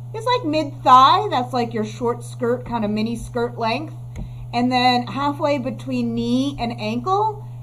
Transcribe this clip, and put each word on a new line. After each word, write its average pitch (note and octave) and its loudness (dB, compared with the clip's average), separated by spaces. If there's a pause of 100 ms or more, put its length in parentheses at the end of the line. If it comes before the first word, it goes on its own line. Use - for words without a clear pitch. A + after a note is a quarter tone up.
(140)
is, A4 -8
like, B4 0
mid-thigh. D4+ 6
That's, B3+ -2
like, A#3 -2
your G#3+ -2
short A#3+ -4
skirt, B3 -2
kind A#3 -2
of G#3 0
mini A3 -2
skirt A#3+ -4
length. A#3 -2 (580)
And B3 2
then B3 4
halfway C#4+ 0
between A#3+ -4
knee B3 0
and A#3 -4
ankle F#4 -2 (180)